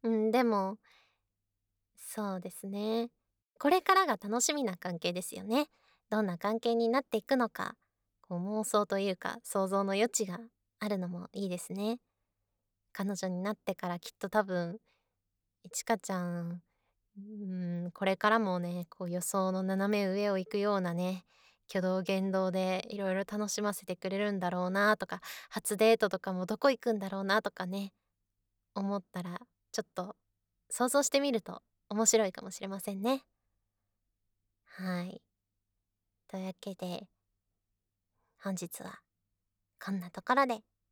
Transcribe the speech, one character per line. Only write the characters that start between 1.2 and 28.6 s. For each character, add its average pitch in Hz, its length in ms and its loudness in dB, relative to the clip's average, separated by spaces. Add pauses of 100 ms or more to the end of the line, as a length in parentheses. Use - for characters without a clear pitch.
そ 202 400 -6
う 185 60 -6
で 185 100 -10
す - 160 -12
ね。 220 420 -2 (480)
こ 294 140 4
れ 370 100 6
か 381 140 6
ら 381 100 6
が 240 120 2
楽 214 240 -2
し 302 120 2
み 294 100 0
な 185 140 -2
関 180 220 -6
係 175 140 0
で 185 100 -4
す - 120 -10
よ 185 80 -10
ね。 240 280 2 (400)
ど 214 100 2
ん 208 60 2
な 175 100 -2
関 214 220 -2
係 233 160 2
に 233 140 2
な 254 100 4
っ 285 40 -2
て - 140 -2
い 208 60 0
く 269 140 2
の 240 120 2
か、 - 260 -8 (460)
こ - 140 -8
う、 196 240 -2
妄 220 40 0
想 208 220 4
と 196 140 0
い 196 100 0
う 185 80 -2
か、 - 260 -6
想 190 240 0
像 196 160 2
の 196 100 0
余 208 140 4
地 214 200 -2
が 175 120 -8 (380)
あ 208 100 -4
る 202 120 0
の 180 100 -4
も 180 240 -8
い 196 140 -4
い - 20 -2
で 180 80 -2
す - 160 -10
ね。 214 260 -2 (920)
彼 196 240 -2
女 190 120 -4
に 180 140 -2
な 208 120 -2
っ - 20 -4
て - 180 -6
か - 140 -6
ら 175 120 -4
き - 120 -14
っ - 80 -20
と 196 100 -6
多 214 140 4
分、 180 360 -2 (840)
い - 80 -18
ち - 120 -8
か 226 140 0
ち - 140 -8
ゃ 185 80 -2
ん、 175 440 -4 (540)
う - 20 -16 (680)
ん、 175 40 -6
こ - 140 -4
れ 196 100 4
か 214 140 4
ら 220 80 6
も 190 220 2
ね、 175 320 -4
こ - 140 -10
う、 170 60 -4
予 180 100 -2
想 190 300 0
の 185 120 -2
斜 196 420 2
め 185 60 2
上 208 180 2
を 190 80 2
行 185 100 -2
く 208 120 -2
よ 202 160 2
う 190 60 2
な 175 120 -2
ね、 180 320 -2 (420)
挙 190 140 -2
動 185 220 0
言 190 280 0
動 190 200 2
で 185 380 0
い 202 80 -8
ろ 196 140 -2
い 185 40 0
ろ 196 60 -2
楽 208 280 -4
し 208 140 -2
ま 208 100 0
せ - 140 -10
て 180 80 -4
く - 140 -6
れ 196 100 -2
る 208 120 0
ん 196 80 -2
だ 180 120 0
ろ 180 160 0
う - 20 0
な 202 280 6
と - 100 -8
か、 - 140 -8 (280)
初 - 280 -2
デ 220 180 10
ー - 20 -4
ト 202 120 4
と 185 100 -2
か 196 140 -4
も 185 120 -2
ど 214 140 -4
こ 277 100 6
行 247 100 2
く 233 140 0
ん 214 60 0
だ 196 100 -4
ろ 196 120 -6
う - 20 -4
な 196 180 4
と 202 80 -4
か - 160 -6
ね、 196 280 -6 (840)